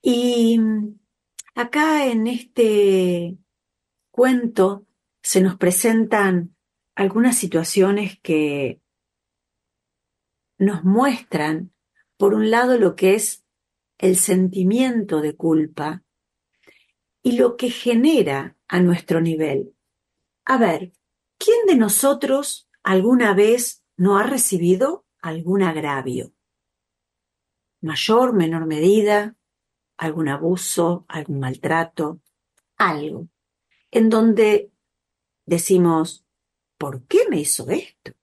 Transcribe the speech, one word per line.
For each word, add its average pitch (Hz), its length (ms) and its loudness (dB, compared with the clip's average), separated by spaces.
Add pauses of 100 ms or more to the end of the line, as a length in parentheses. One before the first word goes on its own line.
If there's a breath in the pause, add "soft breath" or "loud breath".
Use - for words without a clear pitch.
Y 240 560 2 (960)
acá 294 520 0
en 226 200 0
este 190 1080 0 (720)
cuento 233 760 0 (360)
se - 200 0
nos 190 140 0
presentan 202 1000 0 (380)
algunas 226 420 0
situaciones 190 880 -2
que 147 580 -4 (1800)
nos 190 280 -2
muestran, 185 840 -2 (460)
por 202 160 2
un 220 180 0
lado, 247 280 2
lo 196 180 2
que 190 180 2
es - 300 -6 (540)
el 185 180 2
sentimiento 196 1040 0
de 151 160 -6
culpa 156 680 -2 (1200 soft breath)
y 247 100 0
lo 240 260 0
que 247 100 -4
genera 233 880 0 (120)
a 180 120 0
nuestro 175 400 2
nivel. 156 540 -4 (720)
A 262 100 0
ver, 180 360 0 (440)
¿quién 453 300 2
de 349 100 4
nosotros 269 920 0 (120)
alguna 208 520 2
vez 226 500 0 (140)
no 196 180 2
ha 202 60 2
recibido 226 840 0 (160)
algún 170 420 -4
agravio? 143 680 -4 (1500)
Mayor, 220 500 0
menor 165 320 -2
medida, 208 720 0 (640)
algún 160 300 -6
abuso, 175 800 -4
algún 147 320 -8
maltrato, 160 800 -4 (580)
algo, 156 500 -6 (600)
en 226 180 2
donde 220 640 2 (720)
decimos, 170 800 0 (540)
"¿Por 135 240 -10
qué 453 260 0
me 233 100 -2
hizo 123 300 -4
esto? - 440 -8 (100)